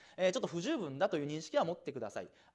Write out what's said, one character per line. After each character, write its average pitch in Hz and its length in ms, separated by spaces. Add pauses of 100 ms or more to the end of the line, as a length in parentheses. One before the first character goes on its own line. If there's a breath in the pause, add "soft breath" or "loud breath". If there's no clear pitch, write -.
(180 loud breath)
え 185 120
ー、 185 40
ち - 40
ょ - 20
っ - 40
と 196 40
不 170 140
十 269 160
分 151 240
だ 196 80
と 196 80
い 147 80
う - 20
認 151 140
識 - 160
は 190 80
持 165 80
っ 175 40
て - 140
く 127 80
だ 110 120
さ 110 100
い。 90 80 (260 soft breath)